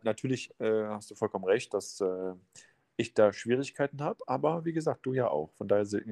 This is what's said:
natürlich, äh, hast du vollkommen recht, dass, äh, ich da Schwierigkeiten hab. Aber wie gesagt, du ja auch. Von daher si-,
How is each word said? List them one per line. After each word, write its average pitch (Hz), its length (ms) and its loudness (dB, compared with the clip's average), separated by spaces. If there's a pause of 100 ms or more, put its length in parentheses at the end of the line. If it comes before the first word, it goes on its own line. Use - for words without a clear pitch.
natürlich, 117 560 -2
äh, 110 280 2
hast 104 240 -8
du 104 40 -20
vollkommen 98 300 -2
recht, 98 280 2
dass, - 280 -4
äh, 92 320 -2 (640)
ich 113 160 -2
da 107 180 8
Schwierigkeiten 139 720 -2
hab. 180 240 -4
Aber 147 380 0
wie 165 80 -2
gesagt, 156 320 -2
du 131 80 0
ja 127 160 2
auch. 76 240 -2
Von 98 160 -4
daher 104 160 4
si-, 101 260 -2